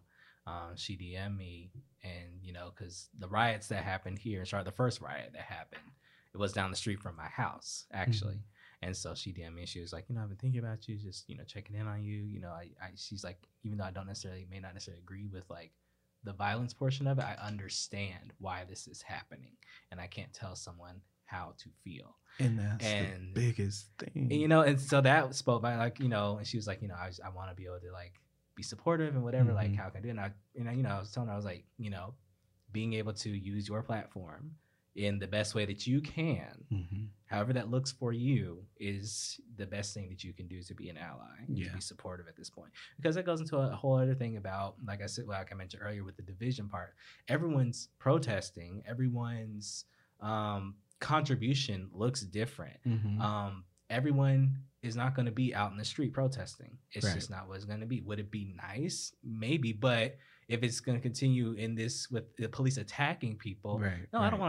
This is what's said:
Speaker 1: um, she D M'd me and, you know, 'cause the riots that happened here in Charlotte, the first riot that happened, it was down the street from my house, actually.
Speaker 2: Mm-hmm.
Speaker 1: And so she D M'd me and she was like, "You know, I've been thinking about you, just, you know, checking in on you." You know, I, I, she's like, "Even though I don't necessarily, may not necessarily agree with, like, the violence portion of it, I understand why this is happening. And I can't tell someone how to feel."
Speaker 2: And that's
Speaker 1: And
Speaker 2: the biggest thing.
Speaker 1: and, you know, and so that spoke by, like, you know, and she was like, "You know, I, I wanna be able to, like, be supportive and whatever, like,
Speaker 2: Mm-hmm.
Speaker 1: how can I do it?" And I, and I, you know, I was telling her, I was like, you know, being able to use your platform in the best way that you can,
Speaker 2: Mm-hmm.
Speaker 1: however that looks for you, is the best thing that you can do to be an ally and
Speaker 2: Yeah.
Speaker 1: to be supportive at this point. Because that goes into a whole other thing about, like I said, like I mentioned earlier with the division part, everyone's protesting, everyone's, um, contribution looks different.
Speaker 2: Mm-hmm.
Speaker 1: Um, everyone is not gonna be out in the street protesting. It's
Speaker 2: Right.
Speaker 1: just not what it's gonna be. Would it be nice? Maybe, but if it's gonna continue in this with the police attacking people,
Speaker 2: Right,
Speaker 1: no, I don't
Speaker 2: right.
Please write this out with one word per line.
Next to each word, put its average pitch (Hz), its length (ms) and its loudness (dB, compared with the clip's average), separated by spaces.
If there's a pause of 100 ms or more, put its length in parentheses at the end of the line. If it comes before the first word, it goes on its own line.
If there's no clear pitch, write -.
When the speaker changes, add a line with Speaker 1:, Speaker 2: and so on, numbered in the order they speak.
(460)
Speaker 1:
um, 85 300 -8
she 98 200 -6
D 90 200 -10
M'd 98 200 -4
me 90 360 -10 (320)
and, 87 400 -12
you 92 100 -10
know, 87 240 -10
'cause - 400 -12
the 92 100 -8
riots 107 420 2
that 98 140 0
happened 95 360 -4
here 104 220 -2
in 92 40 -4
Charlotte, 98 200 -2
the 95 60 -2
first 123 300 2
riot 71 320 -8
that 78 80 -12
happened, - 400 -12 (520)
it - 40 -8
was 98 160 2
down 95 160 2
the 92 80 -4
street 98 220 0
from - 160 -8
my 78 120 -10
house, - 640 -4
actually. 98 440 2
Speaker 2:
Mm-hmm. - 500 -12
Speaker 1:
And 92 100 -2
so 82 200 -6
she - 160 -6
D 87 120 -8
M'd 85 120 -12
me 87 80 -10
and 87 60 -8
she 90 100 -8
was 85 120 -10
like, 82 160 -10
"You 127 80 -4
know, 113 60 -2
I've 107 60 -4
been 98 100 -8
thinking 127 220 2
about 113 280 -4
you, 110 100 -6
just, 104 300 -10
you 143 80 -12
know, 139 80 -12
checking 104 320 -10
in 107 120 -2
on 104 160 -4
you." 104 180 -4
You 104 180 -6
know, 87 120 -8
I, 85 180 -12 (100)
I, 92 160 -12
she's 101 280 -10
like, 95 160 -8 (240)
"Even 104 160 -2
though 95 60 -2
I 95 60 -4
don't 95 140 -6
necessarily, 92 460 -8
may 95 80 -10
not 92 160 -12
necessarily 87 260 -12
agree 98 240 -10
with, 95 240 -10
like, 85 220 -12 (520)
the 101 100 -6
violence 104 420 0
portion 135 320 2
of 135 100 4
it, 117 60 2
I 101 180 -2
understand 101 960 -4
why 92 280 -6
this 90 220 -12
is - 140 -16
happening. 80 520 -10 (360)
And 90 100 -12
I 87 60 -8
can't 92 280 -10
tell 92 220 -8
someone 87 460 -14 (240)
how 90 320 -8
to - 120 -20 (140)
feel." - 320 -14 (240)
Speaker 2:
And 117 200 4
that's 107 260 0
Speaker 1:
And 95 500 0
Speaker 2:
the 113 60 4
biggest 101 460 2 (100)
thing. - 180 -8
Speaker 1:
and, 131 180 2
you 151 140 4
know, 160 140 12
and 143 180 8
so 139 220 6
that 131 320 8
spoke 117 300 4
by, 120 140 2
like, 117 220 2
you 135 100 2
know, 104 280 4
and 101 80 -6
she - 120 -2
was 104 100 -2
like, 98 160 -4
"You 107 60 -4
know, 90 60 -6
I, 90 140 -6 (160)
I 95 40 -6
wanna 92 260 -8
be 92 100 -10
able 90 140 -6
to, 90 120 -10
like, 90 220 -12 (400)
be 104 100 -12
supportive 156 520 2
and 123 80 4
whatever, 120 300 8
like, 101 180 4
Speaker 2:
Mm-hmm. 101 60 4
Speaker 1:
how 95 120 -4
can 95 100 -8
I - 20 -6
do 117 80 -4
it?" - 20 -2
And 110 80 -4
I, 101 120 -2 (240)
and 117 140 -2
I, 120 40 -2
you 131 100 4
know, 107 60 4
I 98 100 0
was 101 120 -8
telling 117 180 -2
her, 101 40 -2
I 101 40 0
was 104 80 -2
like, 90 200 -6 (140)
you 107 100 -4
know, 98 240 -6 (580)
being 110 220 0
able 110 200 0
to - 180 -4
use 101 360 -2
your 107 140 0
platform 104 720 -6 (440)
in 101 240 2
the 98 80 -4
best 104 260 2
way 107 100 2
that 101 220 -2
you 135 160 4
can, 147 720 -2
Speaker 2:
Mm-hmm. 95 300 -2 (240)
Speaker 1:
however 107 260 2
that 117 160 2
looks 131 220 2
for 120 220 -2
you, 101 520 2 (140)
is 101 600 -4 (160)
the 101 120 -6
best 101 260 -4
thing 98 160 -6
that 90 140 -10
you 92 100 -8
can 90 140 -12
do 90 160 -10
to - 100 -12
be 87 160 -10
an 82 80 -12
ally - 380 -12 (120)
and 135 80 -2
Speaker 2:
Yeah. 92 120 -2
Speaker 1:
to 90 80 -6
be 92 60 -6
supportive 90 460 -10
at 82 80 -20
this - 140 -14
point. - 220 -18 (240)
Because 160 180 2
that 180 100 0
goes 170 160 2
into 156 180 0
a 135 180 4
whole 135 200 4
other 131 200 6
thing 117 220 -2
about, 98 460 -4
like 98 200 -4
I - 20 -2
said, 113 220 -6
like 95 240 -4
I 101 40 -8
mentioned 95 280 -10
earlier 104 200 -4
with 95 120 -10
the 90 80 -12
division 101 440 -2
part, 90 280 -6 (320)
everyone's 139 640 4 (100)
protesting, 101 880 2
everyone's, 117 1000 -2 (340)
um, 104 580 0 (400)
contribution 120 760 2
looks 117 280 2
different. 95 560 -4 (100)
Speaker 2:
Mm-hmm. 107 340 2
Speaker 1:
Um, 101 420 0 (260)
everyone 135 680 6 (260)
is 113 120 -2
not 131 200 2
gonna 120 160 2
be 123 240 2
out 101 160 2
in 101 60 -8
the 107 80 -4
street - 280 0
protesting. - 640 -2 (140)
It's 104 140 0
Speaker 2:
Right. 92 100 4
Speaker 1:
just - 140 -2
not 95 180 -8
what 95 80 -8
it's 98 100 -8
gonna 107 200 -4
be. 120 160 -2
Would 101 180 -4
it 101 100 -6
be 98 260 -4
nice? 107 680 -4
Maybe, 117 500 0
but 117 440 4 (300)
if 120 160 2
it's 117 160 2
gonna 123 200 2
continue 123 540 4
in 113 220 -2
this 113 360 -2
with 117 260 -4
the 113 100 0
police 131 300 4
attacking 120 600 0
people, 104 420 -2
Speaker 2:
Right, 92 340 0
Speaker 1:
no, 233 60 4
I 214 100 6
don't 208 100 2
Speaker 2:
right. 185 100 4